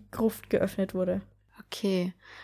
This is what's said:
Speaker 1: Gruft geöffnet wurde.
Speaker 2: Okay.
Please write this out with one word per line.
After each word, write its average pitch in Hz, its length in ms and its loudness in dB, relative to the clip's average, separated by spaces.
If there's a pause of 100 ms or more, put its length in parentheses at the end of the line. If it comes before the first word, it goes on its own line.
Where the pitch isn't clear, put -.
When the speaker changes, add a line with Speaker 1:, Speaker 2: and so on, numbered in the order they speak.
(120)
Speaker 1:
Gruft - 400 0
geöffnet 196 420 2
wurde. 185 280 0 (440)
Speaker 2:
Okay. 185 480 0 (300)